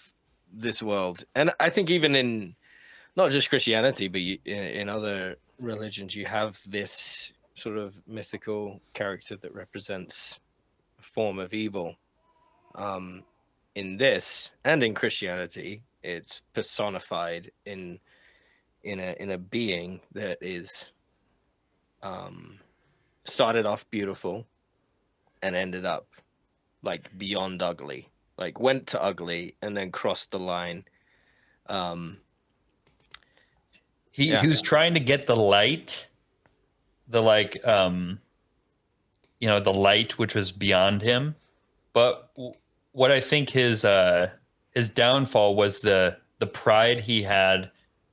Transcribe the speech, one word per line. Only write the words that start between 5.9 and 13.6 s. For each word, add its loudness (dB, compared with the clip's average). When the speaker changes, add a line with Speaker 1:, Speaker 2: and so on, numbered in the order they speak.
Speaker 1:
you -8
have -6
this -8
sort -10
of -10
mythical -10
character -8
that -18
represents -12
a -20
form -4
of -10
evil. -6
Um, -10